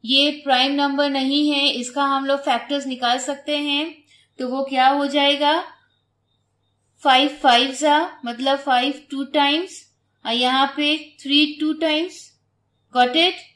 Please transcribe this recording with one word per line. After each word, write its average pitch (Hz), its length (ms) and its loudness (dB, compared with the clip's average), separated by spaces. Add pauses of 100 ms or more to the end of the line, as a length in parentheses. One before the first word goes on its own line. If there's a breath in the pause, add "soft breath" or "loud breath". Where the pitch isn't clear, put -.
ये 269 260 4 (140)
प्राइम 269 300 2
नंबर 285 360 0
नहीं 277 400 0
है, 285 200 0
इसका 247 340 -4
हम 269 220 -2
लोग 277 180 0
फैक्टर्स 269 420 -4
निकाल 254 320 -2
सकते 277 380 -6
हैं, 294 380 -4 (440 soft breath)
तो 254 100 -6
वो 269 200 -4
क्या 262 200 2
हो 285 180 2
जाएगा, 285 460 2 (1500)
फ़ाइव 277 400 4
fives 262 460 2
are, 302 180 4 (180)
मतलब 254 340 -2
फ़ाइव 277 520 0
टू 269 140 -6 (120)
times, 294 360 0 (520)
और 226 80 -4
यहाँ 254 340 0 (100)
पे 294 200 0 (240)
थ्री 285 240 2 (160)
टू 311 120 -2 (100)
times, 320 360 -2 (760)
got 247 300 4
it? 370 200 -2 (120)